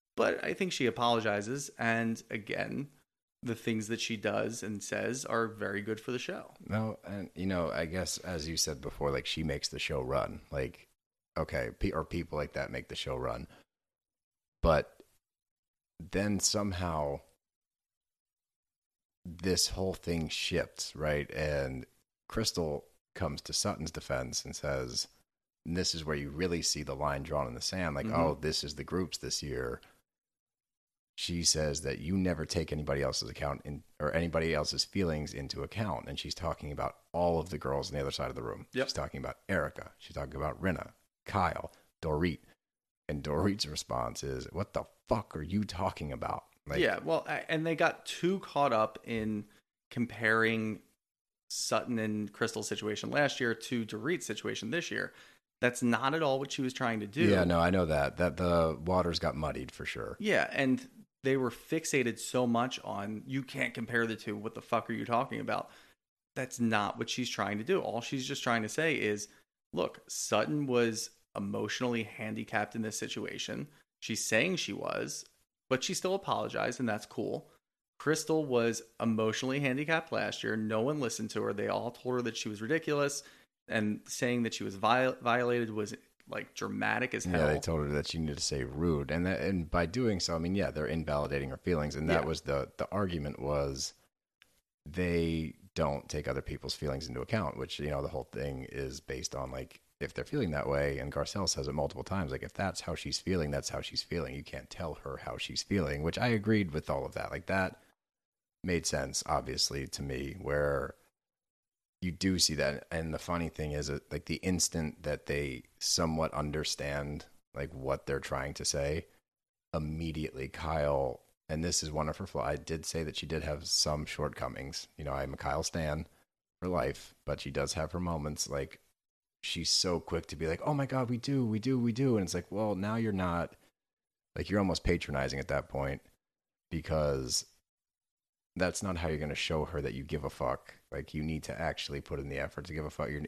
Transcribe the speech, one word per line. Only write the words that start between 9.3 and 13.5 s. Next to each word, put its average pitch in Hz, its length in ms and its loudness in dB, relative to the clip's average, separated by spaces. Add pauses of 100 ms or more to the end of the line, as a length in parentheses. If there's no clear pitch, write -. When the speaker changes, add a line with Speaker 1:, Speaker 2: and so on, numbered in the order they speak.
Speaker 2:
makes 73 240 0
the 69 100 -6
show 71 240 0
run. 64 380 0 (120)
Like, 67 360 -4 (500)
okay, 67 420 0
pe-, 98 120 2
or 80 140 0
people 82 320 -4
like 73 160 -4
that - 180 -2
make 64 160 -6
the - 80 -10
show - 220 -4
run. 117 280 -4 (1160)